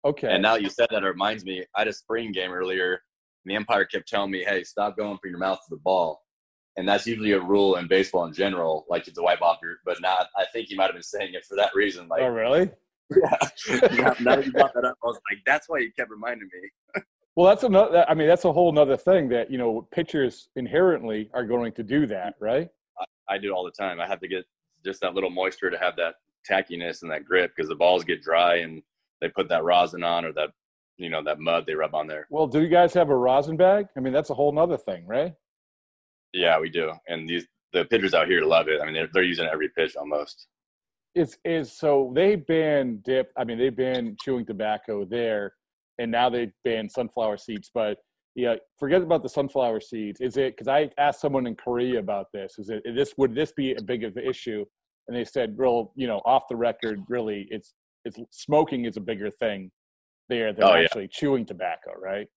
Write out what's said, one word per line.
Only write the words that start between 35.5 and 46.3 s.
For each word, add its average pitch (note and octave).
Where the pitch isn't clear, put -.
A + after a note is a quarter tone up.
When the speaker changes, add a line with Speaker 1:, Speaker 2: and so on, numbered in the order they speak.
Speaker 2:
Yeah, E2+
we E2
do. D#2+
And D#2+
these, E2+
the F2
pitchers G2
out D#2+
here F2
love D#2+
it. D2+
I D2+
mean, D#2
they're, D#2+
they're F#2
using E2+
every D#2
pitch D#2+
almost. D2
Speaker 1:
It's, E3+
it's, D#3+
so C#3
they F#3+
ban D3
dip, B2+
I B2
mean, A2+
they C3
ban B2
chewing B2
tobacco G#2+
there, G#2+
and A#2
now A#2+
they A#2+